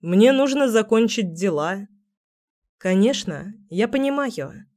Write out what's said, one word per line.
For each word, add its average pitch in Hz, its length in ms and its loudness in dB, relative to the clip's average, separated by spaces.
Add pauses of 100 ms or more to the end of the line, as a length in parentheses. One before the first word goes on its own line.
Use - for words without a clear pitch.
Мне 190 320 4
нужно 269 360 2
закончить 220 640 0
дела». 175 540 -4 (880)
«Конечно, 190 760 -2 (140)
я 190 180 -2
понимаю». 262 800 -4 (100)